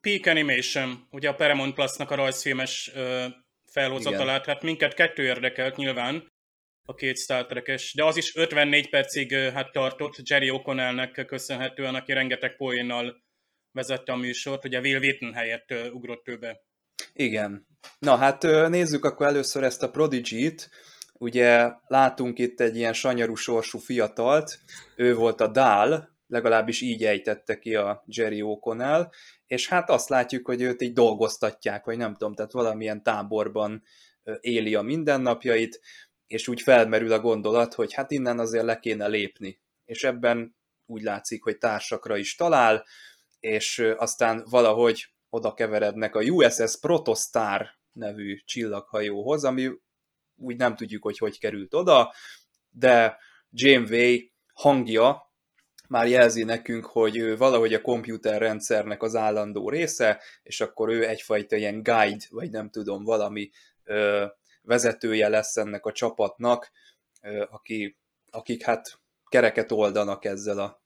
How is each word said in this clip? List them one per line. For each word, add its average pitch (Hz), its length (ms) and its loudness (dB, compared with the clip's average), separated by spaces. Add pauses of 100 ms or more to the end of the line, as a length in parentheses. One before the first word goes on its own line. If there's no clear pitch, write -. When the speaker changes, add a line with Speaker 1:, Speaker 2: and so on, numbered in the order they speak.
Speaker 1:
Peak 202 260 -2
Animation, 135 840 0
ugye 139 180 -4
a 139 60 -2
Paramount 139 400 0
Plus-nak 139 360 -4
a 143 40 -2
rajzfilmes, 131 800 -4
ö, 127 300 -6 (400)
felhozatalát. 131 760 -2
Speaker 2:
Igen. 143 120 -4
Speaker 1:
Hát - 80 -12
minket 160 320 -2
kettő 165 280 0
érdekelt 127 540 -2
nyilván, 135 560 -6 (520)
a 127 100 -14
két 131 240 -4
Star 127 280 -4
Trek-es, - 480 -8
de 147 100 0
az 160 120 4
is 160 200 -4
ötvennégy 147 520 2
percig, 139 440 -2
ö, 135 180 0
hát 131 220 -8
tartott. 135 560 -2
Jerry 139 240 2
O'Connellnek 127 760 -4
köszönhetően, 131 680 -8
aki 131 180 -6
rengeteg 131 440 -2
poénnal 123 680 -6 (500)
vezette 131 400 -6
a 127 40 -4
műsort, 123 480 -8
ugye 127 160 -4
Will 135 180 0
Wheaton 131 360 -2
helyett, 117 360 -6
ö, 120 180 -6
ugrott 120 400 -14
ő 120 100 -10
be. 113 240 -14 (500)
Speaker 2:
Igen. 107 540 -4 (320)
Na 139 180 4
hát, 139 280 2
ö, 160 240 4
nézzük 165 360 0
akkor 147 220 0
először 143 360 0
ezt 127 200 0
a 120 80 -4
Prodigy-t. 139 800 -2 (420)
Ugye 120 580 4 (160)
látunk 131 520 2
itt 123 220 -2
egy 113 160 2
ilyen 117 160 0
sanyarú 117 420 -2
sorsú 113 440 -2
fiatalt, 123 800 0 (380)
ő 123 180 4
volt 113 260 2
a 110 80 4
Dál, 123 680 4 (100)
legalábbis 113 540 0
így 113 240 -4
ejtette 104 540 -2
ki 110 160 -6
a 101 320 -2
Jerry 107 360 -4
O'Connell, 120 680 -2 (360)
és 127 220 -6
hát 175 220 0
azt 131 180 2
látjuk, 127 380 0
hogy 123 160 -2
őt 123 200 2
így 123 100 -2
dolgoztatják, 110 920 0
vagy 117 120 -6
nem 113 160 -4
tudom, 107 220 -6
tehát 107 180 -8
valamilyen 110 500 -4
táborban, 107 800 -2 (400)
ö, 110 180 -8
éli 110 340 0
a 104 80 2
mindennapjait, 123 1000 0 (460)
és - 220 -8
úgy 120 140 -6
felmerül 113 500 6
a 110 80 2
gondolat, 113 540 0
hogy 110 180 -4
hát - 180 -6
innen 123 280 -2
azért 113 260 -2
le 113 140 -2
kéne 107 280 -4
lépni. 104 540 -6 (240)
És - 200 -10
ebben 120 520 -2 (300)
úgy 110 160 -12
látszik, 107 400 -6
hogy 107 160 -4
társakra 110 580 -4
is 101 180 -6
talál, 127 500 4 (560)
és, 107 380 -4
ö, 110 180 2
aztán 113 540 -2
valahogy 117 560 4 (220)
oda 113 260 -6
keverednek 107 640 -2
a 107 60 0
U 139 260 6
S 113 220 0
S - 100 -8
Protostar 110 840 0 (260)
nevű 104 520 -10
csillaghajóhoz, 107 1000 -4
ami 131 260 0 (640)
úgy 123 200 -10
nem 120 200 0
tudjuk, 107 260 -12
hogy 104 160 -6
hogy 107 200 -6
került 104 360 -8
oda, 156 380 6 (580)
de 117 460 6 (340)
Janeway 123 680 6 (380)
hangja 127 720 4 (600)
már 120 200 2
jelzi 120 340 6
nekünk, 113 440 -6
hogy 110 300 0
ő 113 200 -2
valahogy 117 380 4
a 110 60 2
komputerrendszernek 107 1200 -2
az 113 140 -4
állandó 104 540 -2
része, 131 500 0 (220)
és - 180 -10
akkor 110 280 -4
ő 113 200 0
egyfajta 107 480 -4
ilyen 107 260 -4
guide, 107 460 2
vagy 113 220 -10
nem 107 200 -10
tudom, 101 340 -8
valami, 104 460 -2 (340)
ö, 104 420 0 (360)
vezetője 113 680 0
lesz 107 280 0
ennek 104 300 -6
a 107 60 -4
csapatnak, 117 760 -2 (520)
ö, 104 280 -6
aki, 107 480 -10 (320)
akik 117 320 -10
hát - 380 -4 (280)
kereket 117 440 2
oldanak 101 520 0
ezzel 101 340 -6
a 101 280 -8